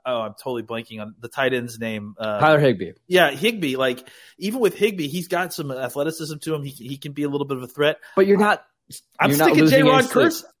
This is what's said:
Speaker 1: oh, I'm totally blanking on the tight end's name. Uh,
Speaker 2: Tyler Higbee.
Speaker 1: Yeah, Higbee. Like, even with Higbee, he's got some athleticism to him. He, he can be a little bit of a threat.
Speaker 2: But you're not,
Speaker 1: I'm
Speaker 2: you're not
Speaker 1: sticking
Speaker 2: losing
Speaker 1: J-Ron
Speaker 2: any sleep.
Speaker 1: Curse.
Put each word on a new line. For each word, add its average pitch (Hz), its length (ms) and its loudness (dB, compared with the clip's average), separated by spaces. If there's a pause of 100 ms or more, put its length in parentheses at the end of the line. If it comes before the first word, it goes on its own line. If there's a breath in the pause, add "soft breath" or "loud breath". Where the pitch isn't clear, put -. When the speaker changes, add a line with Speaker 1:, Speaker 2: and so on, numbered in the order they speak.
Speaker 1:
oh, 123 180 -2
I'm 104 100 -10
totally 120 300 -8
blanking 113 380 -10
on 107 200 -14
the 117 80 -14
tight 131 240 -2
end's 120 260 -6
name. 107 400 -8
Uh, 107 220 -4
Speaker 2:
Tyler 151 180 6
Higbee. 104 320 0 (160)
Speaker 1:
Yeah, 175 240 4
Higbee. 156 460 -2
Like, 127 280 -2 (320 loud breath)
even 214 220 -6
with 190 160 0
Higbee, 190 320 -2
he's 170 220 -6
got 175 240 -4
some 143 180 -8
athleticism 147 680 -6
to 156 160 -6
him. 143 80 -6
He, 139 80 -12
he 139 260 -12
can 143 160 -14
be 143 100 -6
a 143 60 -2
little 143 180 -4
bit 139 80 -6
of 127 80 -8
a 123 40 -10
threat. 147 320 0 (180 loud breath)
Speaker 2:
But 196 100 6
you're 202 100 6
not, 208 280 2 (520)
Speaker 1:
I'm 139 120 4
Speaker 2:
you're 143 100 2
not 160 60 4
Speaker 1:
sticking - 180 6
Speaker 2:
losing 156 220 6
Speaker 1:
J-Ron 262 140 6
Speaker 2:
any 247 80 4
sleep. - 60 -6 (120)
Speaker 1:
Curse. - 200 -2 (160)